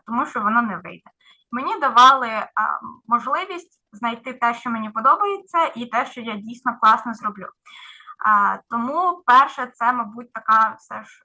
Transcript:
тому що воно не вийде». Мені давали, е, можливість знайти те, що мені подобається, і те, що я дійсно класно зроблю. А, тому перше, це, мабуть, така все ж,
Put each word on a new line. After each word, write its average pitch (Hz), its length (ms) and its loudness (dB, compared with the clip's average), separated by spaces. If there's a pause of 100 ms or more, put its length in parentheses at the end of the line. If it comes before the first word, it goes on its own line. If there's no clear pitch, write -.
тому 233 200 -2
що 233 160 -6
воно 220 200 2
не 202 140 -4
вийде». 175 360 -16 (400)
Мені 311 280 -4
давали, 254 480 6
е, 220 220 -6 (580)
можливість 339 720 -4 (120)
знайти 233 420 -8
те, 240 200 0
що 240 160 -10
мені 220 200 -8
подобається, 330 760 0
і 233 200 -8
те, 240 200 -2
що - 160 -12
я 220 140 -8
дійсно 233 460 -6
класно 226 320 4
зроблю. 208 340 -8 (800)
А, 202 320 4 (120)
тому 302 560 -2
перше, 277 480 4
це, 240 200 0
мабуть, 233 400 -10
така 220 460 2
все - 240 -16
ж, - 220 -20